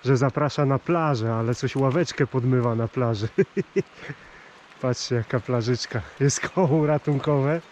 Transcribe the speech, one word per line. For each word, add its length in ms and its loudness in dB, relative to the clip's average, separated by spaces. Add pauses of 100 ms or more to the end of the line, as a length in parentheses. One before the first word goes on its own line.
że 120 4
zaprasza 500 0
na 120 2
plażę, 560 0
ale 200 -2
coś 220 -4
ławeczkę 500 0
podmywa 480 0
na 140 -2
plaży. 400 -2 (760)
<laughs> 760 -18
Patrzcie, 320 -2
jaka 260 -2
plażyczka. 600 -2 (200)
Jest 200 2
koło 460 2
ratunkowe. 720 0 (120)